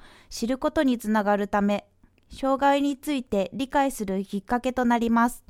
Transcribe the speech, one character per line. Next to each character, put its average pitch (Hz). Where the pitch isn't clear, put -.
知 -
る 262
こ 302
と 311
に 247
つ 214
な 214
が 208
る 202
た 208
め、 202
障 269
害 277
に 285
つ 302
い 262
て 196
理 254
解 277
す 214
る 190
き 202
っ 190
か 247
け 254
と 254
な 240
り 226
ま 233
す。 -